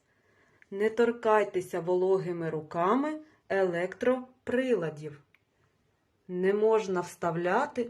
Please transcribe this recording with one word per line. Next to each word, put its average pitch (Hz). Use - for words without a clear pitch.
Не 202
торкайтеся 214
вологими 175
руками 190
електроприладів. 185
Не 185
можна 208
вставляти 180